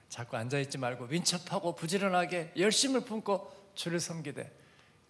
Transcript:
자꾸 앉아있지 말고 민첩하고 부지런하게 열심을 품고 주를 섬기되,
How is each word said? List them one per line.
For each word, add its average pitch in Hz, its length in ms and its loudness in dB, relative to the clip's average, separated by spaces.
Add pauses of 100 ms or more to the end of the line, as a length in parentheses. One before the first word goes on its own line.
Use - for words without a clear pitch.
자꾸 - 280 -8
앉아있지 135 420 -2
말고 127 300 -2
민첩하고 170 640 0
부지런하게 180 840 2
열심을 214 480 4
품고 - 720 -2
주를 170 240 -2
섬기되, 160 580 -6 (540)